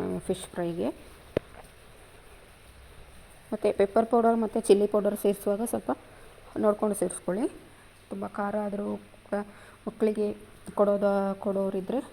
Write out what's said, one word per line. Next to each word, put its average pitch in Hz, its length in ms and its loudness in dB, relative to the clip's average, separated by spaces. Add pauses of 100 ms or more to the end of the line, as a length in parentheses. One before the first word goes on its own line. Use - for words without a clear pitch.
(260)
ಫಿಶ್ - 260 -4
ಫ್ರೈಗೆ. 175 360 -4 (2500)
ಮತ್ತು 208 180 0 (120)
ಪೆಪ್ಪರ್ 220 320 2
ಪೌಡರ್ 233 320 6
ಮತ್ತು 220 240 -2
ಚಿಲ್ಲಿ 202 260 8
ಪೌಡರ್ 208 300 2
ಸೇರಿಸುವಾಗ 202 380 0 (100)
ಸ್ವಲ್ಪ 220 180 -4 (760)
ನೋಡ್ಕೊಂಡು 208 360 2
ಸೇರಿಸ್ಕೊಳ್ಳಿ. 185 460 -2 (640)
ತುಂಬ 196 160 -8 (120)
ಖಾರ 202 180 -2 (100)
ಆದರೂ 202 220 -4 (380)
ಕೂಡ 202 120 -2 (480)
ಮಕ್ಕಳಿಗೆ 214 400 0 (520)
ಕೊಡೋದ-, 202 560 2 (100)
ಕೊಡೋರಿದ್ರೆ 196 560 -2 (120)